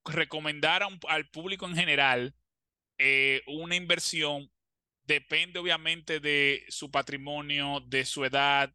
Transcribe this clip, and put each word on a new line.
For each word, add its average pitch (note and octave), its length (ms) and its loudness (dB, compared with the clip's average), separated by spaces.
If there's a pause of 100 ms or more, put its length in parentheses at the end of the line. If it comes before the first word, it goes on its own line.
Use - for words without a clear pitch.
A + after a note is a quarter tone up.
recomendar D#3 760 0
a G3+ 40 -2
un, F#3+ 200 -12
al D#3 220 -2
público F#3 380 -8
en F3 80 -6
general, C#3 600 4 (600)
eh, C3+ 500 4
una D#3+ 280 -6
inversión D#3+ 760 -2 (520)
depende D#3+ 560 -2
obviamente E3 600 -2
de C#3+ 500 2
su C#3+ 220 -10
patrimonio, C#3+ 960 -4
de C3 180 0
su C#3+ 200 -4
edad, C#3 500 2